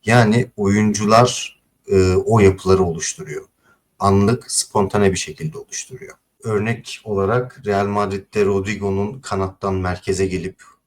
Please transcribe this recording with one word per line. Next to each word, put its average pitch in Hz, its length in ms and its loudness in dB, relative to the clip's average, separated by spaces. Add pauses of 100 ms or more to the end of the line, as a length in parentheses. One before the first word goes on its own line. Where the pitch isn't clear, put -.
Yani 113 520 2
oyuncular, 107 1040 2 (260)
e, 92 280 2
o 104 260 2
yapıları 95 420 4
oluşturuyor. 80 600 -8 (540)
Anlık, 101 520 2
spontane 101 640 0
bir 87 40 -4
şekilde 78 420 -10
oluşturuyor. - 560 -16 (300)
Örnek 110 600 -4
olarak 110 640 -2
Real 101 200 0
Madrid'de 101 580 -2
Rodrigo'nun 101 760 -2
kanattan 98 540 -4
merkeze 92 520 -2
gelip 90 360 -6 (240)